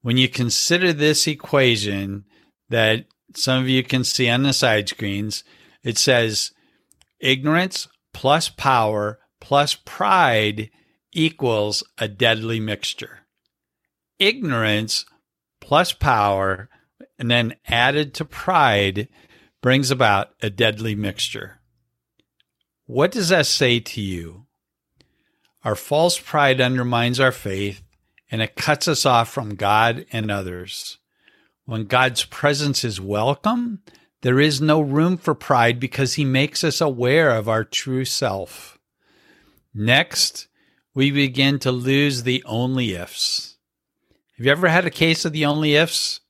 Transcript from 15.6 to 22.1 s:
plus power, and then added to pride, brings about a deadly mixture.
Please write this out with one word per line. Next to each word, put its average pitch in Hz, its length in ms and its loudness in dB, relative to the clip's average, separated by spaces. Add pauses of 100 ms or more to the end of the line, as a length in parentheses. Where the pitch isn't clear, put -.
plus 156 320 0
power, 101 760 0 (500)
and 120 120 -2
then 120 260 0 (100)
added 139 460 0
to - 140 -8
pride, 104 840 0 (540)
brings 131 280 2
about 110 520 2
a 110 80 -2
deadly 110 440 -2
mixture. - 680 -8 (1200)